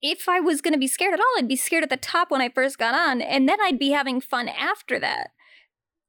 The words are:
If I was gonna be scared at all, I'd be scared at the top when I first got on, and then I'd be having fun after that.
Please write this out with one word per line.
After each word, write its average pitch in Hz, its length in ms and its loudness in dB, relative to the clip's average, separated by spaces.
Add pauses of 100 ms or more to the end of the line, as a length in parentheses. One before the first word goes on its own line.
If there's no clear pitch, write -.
If 294 260 -4
I 359 120 2
was 320 220 0
gonna 311 180 2
be 269 80 0
scared 359 260 -2
at 320 60 -2
all, 494 180 4
I'd 262 100 0
be 254 80 0
scared 330 280 0
at 302 80 -4
the 262 40 -2
top 339 360 -2
when 269 100 2
I 240 80 0
first 269 300 -2
got 233 160 0
on, 285 260 2
and 269 260 2
then 403 140 2
I'd 359 160 2
be 277 140 2
having 269 280 0
fun 247 300 -4
after 311 480 -4
that. - 320 -4 (800)